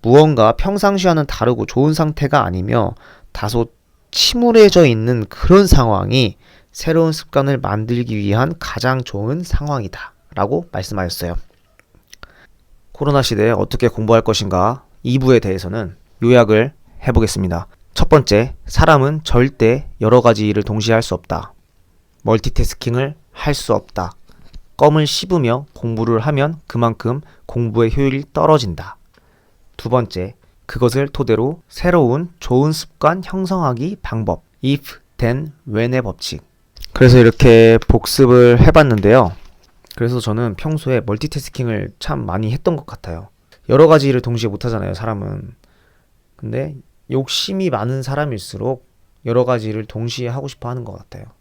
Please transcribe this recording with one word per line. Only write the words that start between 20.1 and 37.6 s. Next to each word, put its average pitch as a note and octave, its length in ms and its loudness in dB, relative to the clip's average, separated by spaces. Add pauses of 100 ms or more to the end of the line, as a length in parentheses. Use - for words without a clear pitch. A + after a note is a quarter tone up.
가지 G#2+ 260 2
일을 G#2 160 -2
동시에 G#2+ 300 -2
할 A2+ 100 2
수 - 100 -6
없다. - 400 -8 (680)
멀티태스킹을 A#2+ 920 -2 (160)
할 - 220 -4
수 - 200 -4
없다. F#2 380 -6 (680)
껌을 D3+ 300 2
씹으며 D3 680 -2
공부를 A2+ 460 -2
하면 D3 480 -2
그만큼 A#2+ 540 -2 (240)
공부의 A#2 500 -2
효율이 C#3 380 -2
떨어진다. D3 640 0 (800)
두 - 120 -10
번째, A2 460 -4 (300)
그것을 B2 420 -2
토대로 B2 600 -2
새로운 E3 640 0 (100)
좋은 C#3 320 0
습관 D#3+ 520 -4
형성하기 F3+ 800 -4
방법, G2+ 420 -6 (200)
if, C#3 360 -4 (180)
then, C3+ 360 -4 (140)
when의 A#2+ 340 -2
법칙. F#2+ 420 -10 (500)
그래서 B2+ 260 8
이렇게 A2+ 580 6 (100)